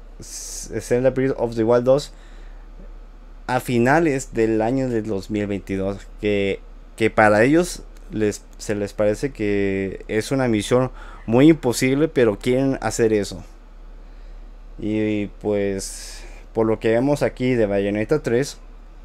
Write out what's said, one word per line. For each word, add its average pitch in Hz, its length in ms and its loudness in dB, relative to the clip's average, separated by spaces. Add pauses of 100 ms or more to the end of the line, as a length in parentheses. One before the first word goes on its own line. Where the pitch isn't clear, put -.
(200)
S-, - 600 -10
Zelda 127 300 2
Breath 131 260 0
of 117 180 -4
the 113 100 2
Wild 123 200 4
dos 135 280 2 (1300)
a 127 140 0
finales 135 720 2
del 110 260 2
año 131 280 0
del 110 180 -2
dos 98 240 -6
mil 104 160 -2
veintidós, 98 600 -4 (140)
que, 101 400 0 (360)
que 110 140 2
para 107 340 6
ellos 160 380 2 (280)
les, 104 320 -2 (160)
se - 160 -4
les 101 180 -4
parece 107 400 0
que 98 760 -2
es 107 240 -2
una 131 160 0
misión 123 420 2 (360)
muy 127 220 6
imposible, 139 600 2
pero 113 300 2
quieren 131 440 0
hacer 113 300 2
eso. 98 300 -2 (1400)
Y, 107 480 -2 (140)
pues, 101 840 -4 (300)
por 113 140 2
lo 110 120 0
que 113 120 0
vemos 135 320 2
aquí 127 320 0
de 110 120 4
Bayonetta 101 560 0
tres, 127 360 -2 (460)